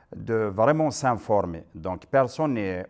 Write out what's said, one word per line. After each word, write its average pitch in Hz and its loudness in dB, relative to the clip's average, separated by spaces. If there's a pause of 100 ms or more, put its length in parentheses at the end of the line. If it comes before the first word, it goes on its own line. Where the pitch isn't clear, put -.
(140)
de 110 -2
vraiment 147 4
s'informer. 104 0 (100)
Donc, 90 -8
personne 135 0
n'est 95 -4